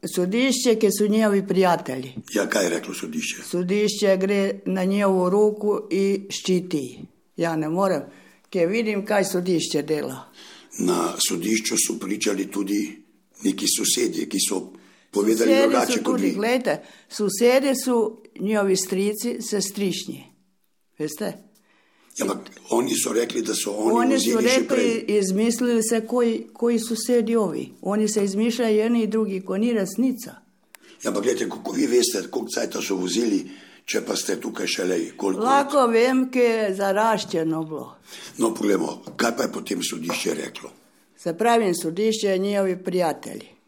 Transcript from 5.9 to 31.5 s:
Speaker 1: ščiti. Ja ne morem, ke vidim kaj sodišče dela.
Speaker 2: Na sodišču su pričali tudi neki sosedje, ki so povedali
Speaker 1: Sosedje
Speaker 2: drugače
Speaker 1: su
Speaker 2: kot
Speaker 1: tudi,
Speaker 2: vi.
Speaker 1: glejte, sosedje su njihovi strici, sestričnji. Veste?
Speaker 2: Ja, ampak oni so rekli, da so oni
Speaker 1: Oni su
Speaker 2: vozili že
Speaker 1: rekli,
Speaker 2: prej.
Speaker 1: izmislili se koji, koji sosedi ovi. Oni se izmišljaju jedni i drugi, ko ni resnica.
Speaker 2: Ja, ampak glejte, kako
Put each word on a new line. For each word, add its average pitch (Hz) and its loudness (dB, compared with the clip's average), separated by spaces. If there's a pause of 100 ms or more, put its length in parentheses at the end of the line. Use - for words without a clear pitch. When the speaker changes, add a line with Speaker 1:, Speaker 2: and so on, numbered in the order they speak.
Speaker 1:
ščiti. 160 -2 (380)
Ja 165 -2
ne 156 -2
morem, 180 0 (460)
ke 175 2
vidim 208 0
kaj 208 2
sodišče 175 0
dela. 139 -4 (540)
Speaker 2:
Na 87 0
sodišču 110 0
su - 0
pričali 98 -2
tudi 101 -4 (380)
neki 101 -2
sosedje, 113 -2
ki 98 -6
so 95 -2 (520)
povedali 107 2
Speaker 1:
Sosedje 113 6
Speaker 2:
drugače - 2
Speaker 1:
su 233 0
Speaker 2:
kot - -4
Speaker 1:
tudi, 254 0
Speaker 2:
vi. - 0
Speaker 1:
glejte, 226 0 (280)
sosedje 247 2
su 254 0 (400)
njihovi 202 2
strici, 214 -2
sestričnji. 196 -4 (760)
Veste? 156 -6 (920)
Speaker 2:
Ja, - -4
ampak - -2 (300)
oni 117 0
so 117 -2
rekli, 117 0
da 104 -2
so - -4
oni 107 0
Speaker 1:
Oni 262 4
su 233 2
Speaker 2:
vozili 226 4
že 240 4
Speaker 1:
rekli, 262 2
Speaker 2:
prej. 226 2
Speaker 1:
izmislili 226 2
se 226 0
koji, 226 0
koji 233 0
sosedi 226 0
ovi. 190 0 (100)
Oni 214 0
se 214 0
izmišljaju 220 2
jedni 226 2
i 214 0
drugi, 196 -2
ko 190 -4
ni 233 2
resnica. 233 -2 (680)
Speaker 2:
Ja, 107 -6
ampak 98 -2
glejte, 117 0
kako - -8